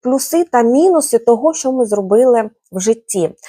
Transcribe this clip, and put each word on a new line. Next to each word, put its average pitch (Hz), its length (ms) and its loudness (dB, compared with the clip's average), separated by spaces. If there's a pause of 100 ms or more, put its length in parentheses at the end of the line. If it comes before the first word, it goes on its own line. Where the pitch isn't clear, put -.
плюси 269 420 -2
та 247 180 0
мінуси 285 580 2
того, 240 340 0
що 262 180 -6
ми 254 140 -2
зробили 214 640 0 (220)
в 185 80 -6
житті. 202 560 -4 (140)